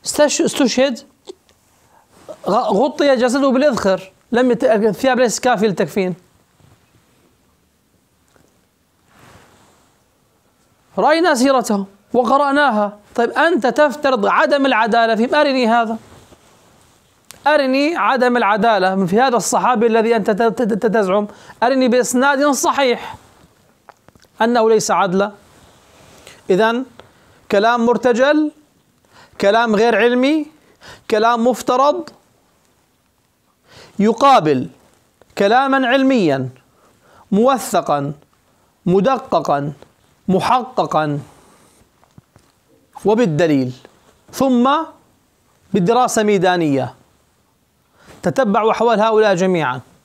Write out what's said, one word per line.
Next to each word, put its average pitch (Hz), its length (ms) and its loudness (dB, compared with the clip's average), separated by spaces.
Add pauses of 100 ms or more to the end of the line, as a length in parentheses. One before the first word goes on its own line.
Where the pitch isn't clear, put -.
استش-، - 360 0
استشهد 269 580 -2 (1500)
غ-، 180 40 -4
غطي 247 680 0
جسده 254 320 0
بالإذخر، 233 640 0 (200)
لم 254 180 2
يت-، 233 140 -2
الثياب 226 560 0
ليست 233 240 -2
كافية 226 220 0
للتكفين. 185 480 -4 (4000)
رأينا 311 360 2
سيرته 233 520 0 (260)
وقرأناها. 247 840 0 (160)
طيب، 233 160 0
أنت 294 360 0
تفترض 262 600 0
عدم 277 400 2
العدالة 226 480 2
في، 254 260 0
أرني 262 260 0
هذا، 226 300 0 (1500)
أرني 285 500 0
عدم 247 400 0
العدالة 196 680 0
في 196 140 0
هذا 254 160 2
الصحابي 220 500 0
الذي 226 300 2
أنت 214 140 -2
ت-، 214 120 -2
ت-، 233 200 -2
ت-، 220 240 -2
تزعم، 202 420 0 (340)
أرني 254 260 2
بإسناد 254 640 0
صحيح 269 680 -2 (1300)
أنه 226 280 2
ليس 214 200 0
عدلا. 190 420 0 (1160)
إذن 226 340 0 (680)
كلام 226 360 2
مرتجل، 262 640 0 (880)
كلام 220 360 2
غير 226 200 2
علمي، 254 500 0 (640)
كلام 226 360 2
مفترض، 277 640 0 (1900)
يقابل 202 680 2 (720)
كلاما 262 500 0
علميا 220 600 0 (840)
موثقا 180 800 0 (720)
مدققا 175 840 -2 (560)
محققا 160 920 -2 (1800)
وبالدليل، 160 680 0 (600)
ثم 254 380 0 (1040)
بدراسة 233 480 0
ميدانية 160 720 0 (1300)
تتبع 214 480 0
أحوال 220 300 0
هؤلاء 220 340 2
جميعاً. 165 460 -2 (240)